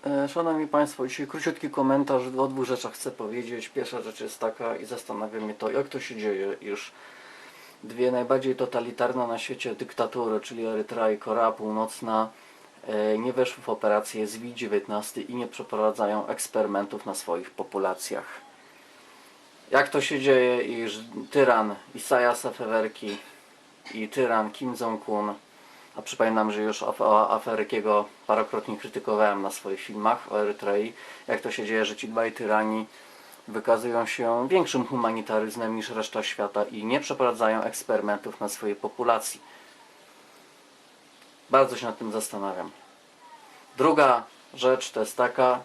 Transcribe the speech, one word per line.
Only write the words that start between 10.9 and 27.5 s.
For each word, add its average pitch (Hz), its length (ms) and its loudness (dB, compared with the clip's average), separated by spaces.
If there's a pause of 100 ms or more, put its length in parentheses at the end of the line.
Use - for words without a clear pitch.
i 104 60 0
Korea 113 340 2
Północna, 110 760 -2 (580)
e, 107 300 2
nie 120 160 -2
weszły 127 300 0
w - 60 -6
operację 107 580 0
zwi 117 260 -10
dziewiętnasty 104 680 -2
i 123 140 -8
nie 120 120 -4
przeprowadzają 107 800 0
eksperymentów 104 800 -2
na 95 100 -6
swoich 87 360 -4
populacjach. - 760 -4 (1400)
Jak 139 180 6
to 143 120 2
się 143 180 -2
dzieje, 127 420 6
iż 113 380 -4 (320)
tyran 113 440 6 (200)
Isaiasa 123 560 2
Fewerki 110 680 -2 (760)
i 110 160 -6
tyran 113 420 2
Kim 123 280 -6
Jong-un, 107 540 -2 (640)
a 107 60 -10
przypominam, 110 500 2
że 104 100 -2
już 107 220 -2
af-, - 180 -2
o 107 300 6
Aferykiego 107 720 2 (220)